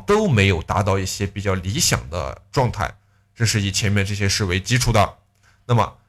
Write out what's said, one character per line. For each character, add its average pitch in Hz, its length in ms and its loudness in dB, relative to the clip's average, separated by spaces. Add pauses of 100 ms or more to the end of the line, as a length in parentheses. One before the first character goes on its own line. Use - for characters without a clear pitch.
都 214 200 2
没 107 200 4
有 90 160 2
达 - 200 -2
到 98 160 0
一 95 60 -4
些 98 220 -4
比 98 160 -8
较 98 100 -2
理 95 260 -4
想 64 300 0
的 71 320 -8 (100)
状 123 220 0
态。 - 240 -6 (380)
这 120 100 -2
是 107 160 0
以 98 100 0
前 98 220 -2
面 101 140 0
这 101 80 -6
些 101 120 -2
事 98 200 0
为 90 120 0
基 110 200 0
础 123 120 0
的。 107 260 4 (500)
那 123 80 0
么 107 240 0 (100)